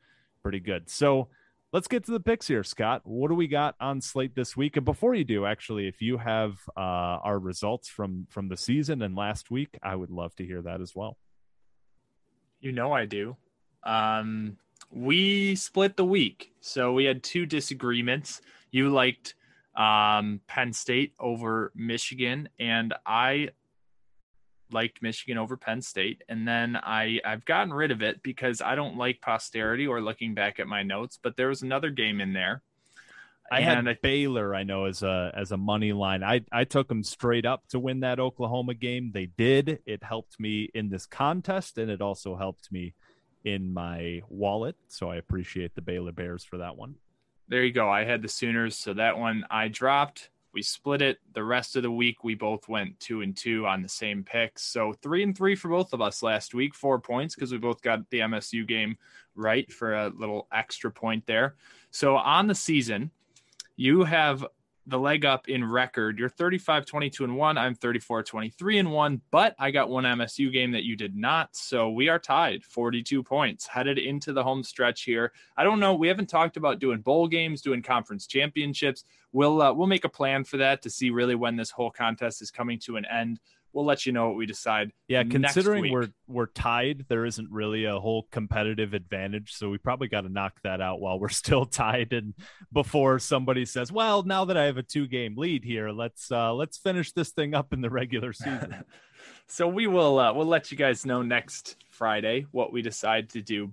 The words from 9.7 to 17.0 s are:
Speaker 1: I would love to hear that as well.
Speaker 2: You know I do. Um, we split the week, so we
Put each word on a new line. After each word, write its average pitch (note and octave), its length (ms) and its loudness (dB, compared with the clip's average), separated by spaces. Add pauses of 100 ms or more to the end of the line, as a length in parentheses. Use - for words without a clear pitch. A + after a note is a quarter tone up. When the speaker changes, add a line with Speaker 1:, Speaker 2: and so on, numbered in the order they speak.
Speaker 1:
I F#2+ 140 -6
would F2+ 160 -8
love F2 240 -8
to F#2 100 -10
hear F2+ 180 -8
that F2 180 -8
as F2+ 120 -12
well. G#2 240 -10 (1400)
Speaker 2:
You C3 140 -8
know B2 180 -2
I B2 140 2
do. G#2 320 -6 (460)
Um, A2 720 0 (340)
we G3 640 2
split F#3+ 400 0
the F#3 100 4
week, F3+ 540 2
so B2 320 0
we C3 140 4